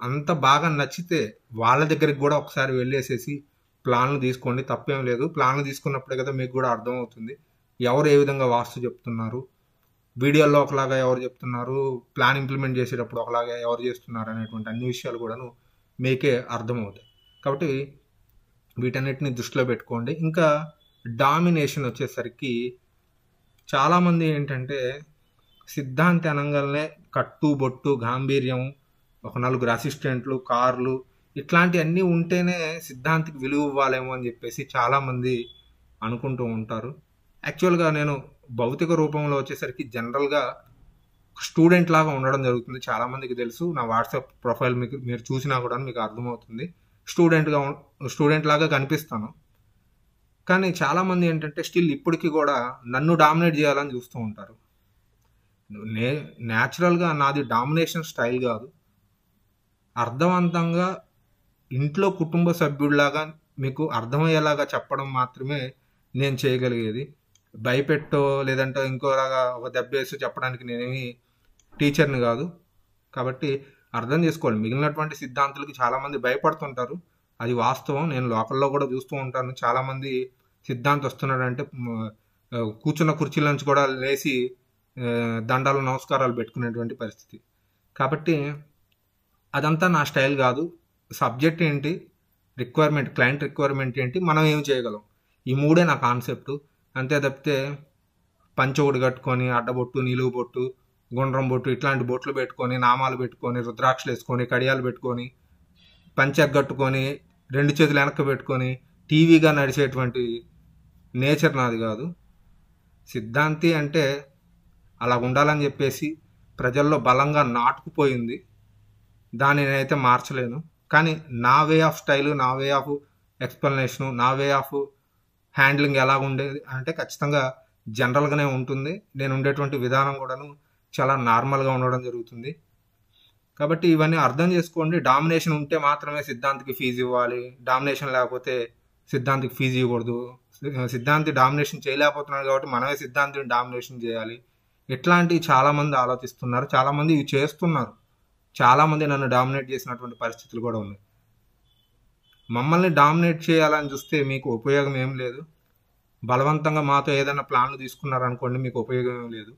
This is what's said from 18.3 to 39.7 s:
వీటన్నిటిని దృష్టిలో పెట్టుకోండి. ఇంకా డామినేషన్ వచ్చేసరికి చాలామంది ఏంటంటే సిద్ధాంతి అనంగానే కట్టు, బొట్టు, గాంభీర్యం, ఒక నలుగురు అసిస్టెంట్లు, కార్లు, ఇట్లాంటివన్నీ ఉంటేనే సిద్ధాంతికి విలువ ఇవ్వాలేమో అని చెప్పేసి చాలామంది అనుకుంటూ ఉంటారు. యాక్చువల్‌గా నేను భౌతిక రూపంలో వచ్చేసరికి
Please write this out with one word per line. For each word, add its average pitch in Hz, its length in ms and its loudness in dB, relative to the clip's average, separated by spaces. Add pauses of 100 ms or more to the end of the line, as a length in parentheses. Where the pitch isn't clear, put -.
వీటన్నిటిని 131 520 -2
దృష్టిలో 120 340 -2
పెట్టుకోండి. 120 480 -4
ఇంకా 160 600 0 (440)
డామినేషన్ 147 720 2
వచ్చేసరికి 120 880 -6 (1000)
చాలామంది 170 520 4
ఏంటంటే 139 760 -4 (680)
సిద్ధాంతి 160 600 2
అనంగానే 143 640 0 (240)
కట్టు, 143 400 0
బొట్టు, 131 480 -2
గాంభీర్యం, 131 720 -2 (500)
ఒక 113 140 -8
నలుగురు 123 320 0
అసిస్టెంట్లు, 131 680 -4
కార్లు, 127 680 0 (320)
ఇట్లాంటివన్నీ 170 640 2
ఉంటేనే 170 800 0
సిద్ధాంతికి 151 580 -2
విలువ 143 300 0
ఇవ్వాలేమో 131 440 0
అని 127 140 -8
చెప్పేసి 120 500 -10
చాలామంది 127 720 0 (540)
అనుకుంటూ 120 420 -4
ఉంటారు. 113 500 -6 (520)
యాక్చువల్‌గా 170 440 2
నేను 147 320 -2 (280)
భౌతిక 127 420 -2
రూపంలో 151 440 0
వచ్చేసరికి 135 480 -6